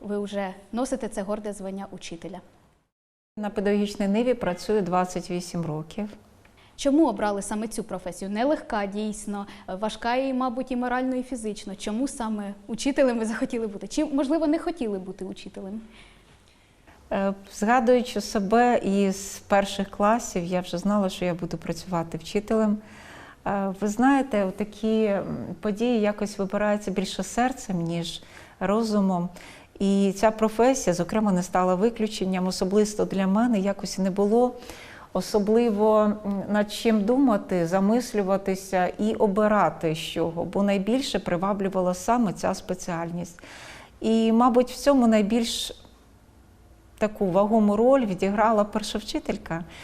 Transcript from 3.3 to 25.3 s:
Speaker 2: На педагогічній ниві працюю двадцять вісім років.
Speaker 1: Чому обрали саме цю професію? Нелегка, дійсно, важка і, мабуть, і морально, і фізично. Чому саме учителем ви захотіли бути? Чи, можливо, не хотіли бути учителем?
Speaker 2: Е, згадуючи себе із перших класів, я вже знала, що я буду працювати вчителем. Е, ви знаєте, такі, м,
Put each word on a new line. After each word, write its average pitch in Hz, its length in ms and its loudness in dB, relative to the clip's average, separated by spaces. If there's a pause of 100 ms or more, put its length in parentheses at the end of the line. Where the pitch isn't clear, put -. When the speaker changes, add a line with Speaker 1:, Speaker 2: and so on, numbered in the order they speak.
Speaker 2:
На 208 140 -6
педагогічній 202 580 0
ниві 240 260 4
працюю 208 480 -2
двадцять 180 480 0
вісім 180 360 -4
років. 160 420 -8 (680)
Speaker 1:
Чому 294 320 4
обрали 208 340 -2
саме 220 260 -4
цю 220 160 -6
професію? 190 460 -8
Нелегка, 233 560 0
дійсно, 202 600 -6 (340)
важка 214 360 -2
і, 269 160 0
мабуть, 254 380 -2
і 247 60 -2
морально, 254 400 -2
і 254 60 -2
фізично. 214 540 -8
Чому 226 320 -4
саме 208 460 -6 (120)
учителем 262 520 2
ви 220 60 -2
захотіли 226 420 -4
бути? 202 220 -10
Чи, 302 160 0
можливо, 302 420 0
не 311 120 2
хотіли 254 400 -4
бути 185 260 -10
учителем? 196 560 -12 (1300)
Speaker 2:
Е, 196 220 0 (200)
згадуючи 233 680 2
себе 226 580 2
із 196 680 0
перших 196 420 2
класів, 208 540 0
я 180 160 -2
вже 180 180 -6
знала, 196 300 0
що 185 160 -4
я 175 100 0
буду 165 220 -6
працювати 165 600 -6
вчителем. 208 600 0 (680)
Е, 196 340 -2
ви 214 80 -2
знаєте, 240 680 2
такі, 220 480 0
м, 202 200 0 (360)